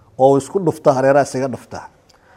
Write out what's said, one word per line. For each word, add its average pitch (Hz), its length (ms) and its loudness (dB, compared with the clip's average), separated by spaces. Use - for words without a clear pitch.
oo 135 140 4
uu 139 60 4
isku 143 220 -4
dhuftaa, 156 340 0
hareeraha 135 320 2
isaga 131 220 -6
dhuftaa. - 400 -14